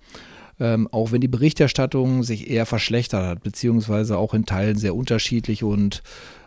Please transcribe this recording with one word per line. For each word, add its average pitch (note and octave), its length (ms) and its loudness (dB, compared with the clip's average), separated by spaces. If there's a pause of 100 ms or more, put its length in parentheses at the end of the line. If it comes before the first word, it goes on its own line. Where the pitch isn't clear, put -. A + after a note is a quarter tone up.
(600)
Ähm, A2+ 320 2
auch A2+ 200 0
wenn A#2+ 100 2
die C3 60 2
Berichterstattung C3 960 2
sich A2 260 -6
eher A2+ 160 2
verschlechtert A2+ 580 0
hat, F2+ 200 -4
beziehungsweise G#2+ 760 0
auch G#2 160 0
in A2+ 120 2
Teilen G2+ 300 2
sehr G#2 200 0
unterschiedlich A2+ 680 -2
und G2+ 380 0 (460)